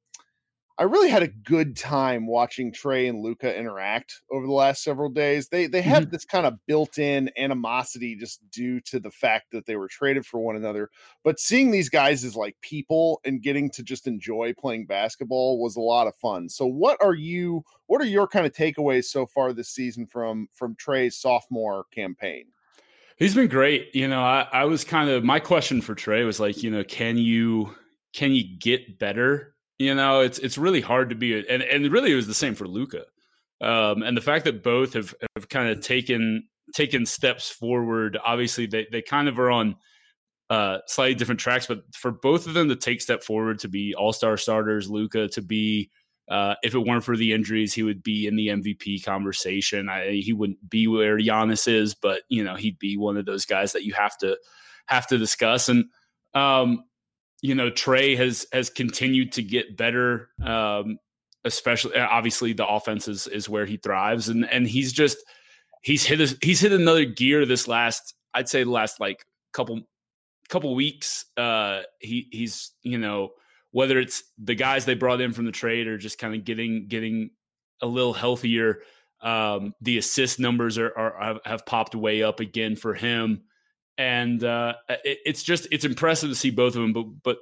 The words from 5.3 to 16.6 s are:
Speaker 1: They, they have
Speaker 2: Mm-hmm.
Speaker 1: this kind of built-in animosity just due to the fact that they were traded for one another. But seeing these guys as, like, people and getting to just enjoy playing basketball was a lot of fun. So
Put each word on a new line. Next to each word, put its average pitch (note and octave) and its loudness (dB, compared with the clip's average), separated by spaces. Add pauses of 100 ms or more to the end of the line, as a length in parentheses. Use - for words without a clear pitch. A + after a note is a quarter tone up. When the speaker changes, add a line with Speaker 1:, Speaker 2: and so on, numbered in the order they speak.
Speaker 1:
They, F3 0
they F3+ 0
have F3 6
Speaker 2:
Mm-hmm. D3+ -6
Speaker 1:
this E3+ -8
kind F3+ 0
of A#2+ 2 (120)
built-in C#3+ 2
animosity B2 -4
just G#2+ -14 (100)
due B2 -6
to C3 -6
the G#2+ -8
fact A2 -2
that A2 -10
they A2 -4
were F#2+ -6
traded C#3 0
for A#2 -6
one A2+ -2
another. G#2+ -6 (340)
But D#3 0
seeing B3+ 4
these F3+ 2
guys C#3+ 2
as, A#2+ -10
like, G#2 -6
people D#3+ -2
and C3+ -2
getting C#3+ 0
to - -14
just B2 -12
enjoy A2+ -4
playing A2+ -6
basketball A#2+ -2
was A2+ -4
a A#2 -4
lot A#2 4
of G#2+ -4
fun. F#2 -4
So - -4